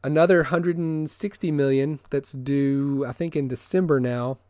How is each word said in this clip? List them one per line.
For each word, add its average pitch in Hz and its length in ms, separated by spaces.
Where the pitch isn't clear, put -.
another 160 400
hundred 170 340
and 156 320
sixty - 420
million 139 480
that's 139 220
due, 139 720
I 123 60
think, 170 240
in 139 120
December 151 520
now 123 400